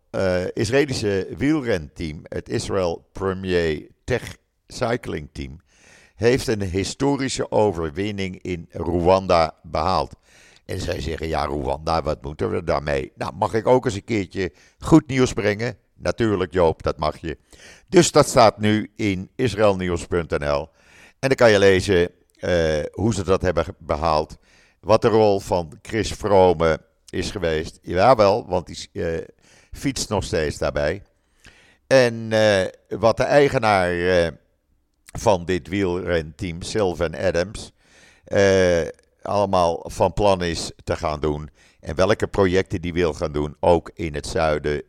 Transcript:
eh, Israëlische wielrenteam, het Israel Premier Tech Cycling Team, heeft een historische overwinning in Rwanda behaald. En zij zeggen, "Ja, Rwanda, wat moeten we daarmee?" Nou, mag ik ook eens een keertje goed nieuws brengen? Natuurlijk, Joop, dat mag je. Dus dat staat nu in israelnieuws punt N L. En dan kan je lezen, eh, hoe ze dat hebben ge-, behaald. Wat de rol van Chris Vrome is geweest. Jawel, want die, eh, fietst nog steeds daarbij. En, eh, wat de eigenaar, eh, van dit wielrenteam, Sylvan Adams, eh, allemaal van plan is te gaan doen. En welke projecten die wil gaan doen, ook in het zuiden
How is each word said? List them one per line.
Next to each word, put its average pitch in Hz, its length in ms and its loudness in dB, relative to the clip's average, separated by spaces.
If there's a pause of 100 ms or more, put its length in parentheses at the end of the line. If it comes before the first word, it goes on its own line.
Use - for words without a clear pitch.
eh, 92 340 0 (100)
Israëlische 110 760 -2 (100)
wielrenteam, 92 880 -4
het - 260 -12
Israel 101 640 -4
Premier 92 760 -2 (160)
Tech - 320 -6 (320)
Cycling 104 640 -6
Team, 69 300 -12 (540)
heeft 120 320 0
een 107 140 -2
historische 123 920 -4
overwinning 95 880 -2
in 85 300 -8
Rwanda 87 920 2
behaald. 78 520 -2 (500)
En 92 140 -8
zij 85 220 -6
zeggen, 78 260 -6
"Ja, 73 160 -2
Rwanda, 73 580 -4
wat 71 200 -4
moeten 76 300 -6
we 95 120 -6
daarmee?" 73 520 -4
Nou, 69 180 -10
mag 95 200 -4
ik 110 140 -2
ook 127 180 4
eens 104 100 -4
een 101 80 -10
keertje 95 500 -4 (260)
goed - 280 4
nieuws 131 260 0
brengen? 104 440 -4 (180)
Natuurlijk, 95 580 -2
Joop, 82 300 2
dat 76 140 -4
mag 76 200 -4
je. 78 200 -8 (520)
Dus 175 220 4
dat 147 160 6
staat 113 300 6
nu 107 380 0
in 98 400 -4
israelnieuws 98 720 0
punt 85 260 -4
N 71 180 -4
L. 73 200 -2 (500)
En 135 80 -2
dan 131 80 2
kan 117 160 6
je 101 80 6
lezen, 92 500 4 (260)
eh, 82 560 0
hoe 107 220 -2
ze 92 100 -4
dat 90 180 2
hebben 82 240 0
ge-, 95 120 -12
behaald. 78 600 -2 (420)
Wat 107 220 2
de 120 60 4
rol 104 320 4
van 87 420 -4
Chris 107 300 -4
Vrome 87 720 4 (240)
is - 220 -6
geweest. 82 500 -4
Jawel, 104 640 4
want 90 180 -2
die, - 240 -16 (160)
eh, 82 220 -6 (440)
fietst - 380 -6
nog 98 140 -2
steeds 78 340 -2
daarbij. 76 460 -4 (840)
En, 117 440 2
eh, 107 340 4 (340)
wat 110 180 4
de 127 60 0
eigenaar, 113 680 4
eh, 87 360 2 (920)
van 90 280 0
dit 90 220 -2
wielrenteam, 87 920 -4
Sylvan 85 540 -2
Adams, 90 560 -4 (520)
eh, 92 640 4 (340)
allemaal 95 640 0
van 95 260 0
plan 98 300 2
is 85 280 -6 (120)
te 87 120 -4
gaan 78 240 -4
doen. 76 300 -4 (300)
En - 160 -10
welke 95 320 0
projecten 92 540 0
die 85 120 -6
wil 82 200 0
gaan 78 180 -6
doen, 73 280 -4
ook 87 340 2
in 82 200 -8
het 73 140 -8
zuiden 76 600 -2